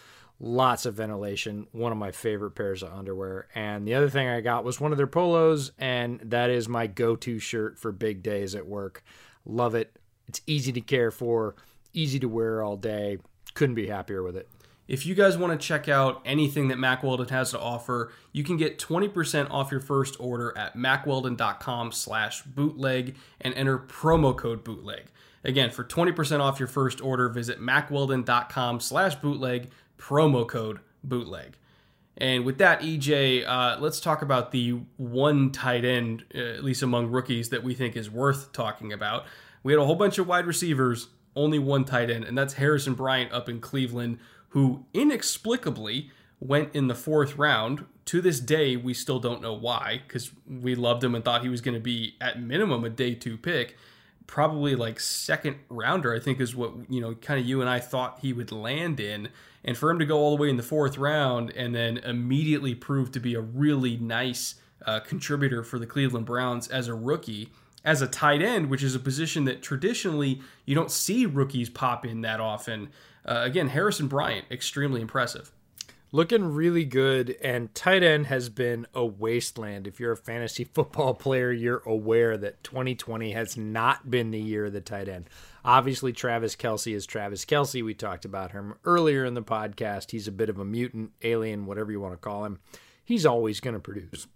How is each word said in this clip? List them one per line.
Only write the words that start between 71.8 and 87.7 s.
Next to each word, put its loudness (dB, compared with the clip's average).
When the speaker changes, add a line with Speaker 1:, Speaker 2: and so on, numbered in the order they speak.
Speaker 2:
in -6
that -2
often. -6
Uh, 0
again, 2
Harrison 2
Bryant, 0
extremely -2
impressive. -4
Speaker 1:
Looking 4
really 4
good, 4
and -2
tight 4
end 6
has 0
been -2
a 0
wasteland. -4
If -12
you're -2
a -2
fantasy -6
<laughs> -10
football 2
player, 2
you're 0
aware 4
that -6
twenty -4
twenty -6
has -6
not 0
been 0
the -4
year -2
of -6
the -6
tight -8
end. -12
Obviously, 4
Travis -2
Kelce -4
is -6
Travis -8
Kelce. 0